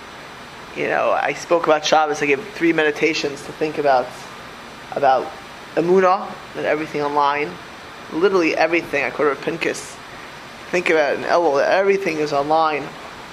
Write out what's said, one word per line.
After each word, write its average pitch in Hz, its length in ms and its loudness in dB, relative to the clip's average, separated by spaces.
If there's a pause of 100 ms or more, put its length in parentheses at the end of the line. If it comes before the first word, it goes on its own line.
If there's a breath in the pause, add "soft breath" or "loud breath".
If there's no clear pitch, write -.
(760)
You 147 100 -2
know, 123 240 2
I 139 220 0
spoke 170 320 0
about 156 180 4
Shabbos, 151 380 2
I 147 60 2
gave 135 140 2 (120)
three 170 180 2
meditations 151 760 0
to 147 40 -10
think 156 280 -4
about, 131 280 4 (880)
about 131 340 2 (460)
Emunah, 185 580 4 (220)
and 151 100 -4
everything 147 360 0
online, 147 500 2 (640)
literally 175 420 2
everything, 160 480 0
I 120 60 -2
quoted 139 340 0
Pincus, 151 540 -4 (720)
think 180 180 0
about 147 240 4
it 92 60 0
in 120 60 -6
Elul, 156 320 4
that 123 140 4
everything 190 460 2
is 147 160 -2
online, 151 500 2 (500)